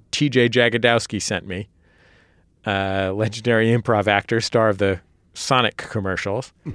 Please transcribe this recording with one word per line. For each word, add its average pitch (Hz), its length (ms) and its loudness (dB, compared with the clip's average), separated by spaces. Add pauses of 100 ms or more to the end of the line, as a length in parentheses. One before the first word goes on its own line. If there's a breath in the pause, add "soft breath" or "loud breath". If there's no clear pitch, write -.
(100)
"T - 200 -2
J 123 180 4
Jagodowski 117 720 2
sent - 260 -6
me," 95 220 -8 (1000 soft breath)
uh, 95 480 -2
legendary 110 540 0
improv 113 380 2
actor, 104 340 2
star 110 280 2
of 98 100 0
the 98 220 0 (340)
Sonic 123 420 0
commercials. 98 760 -6 (220)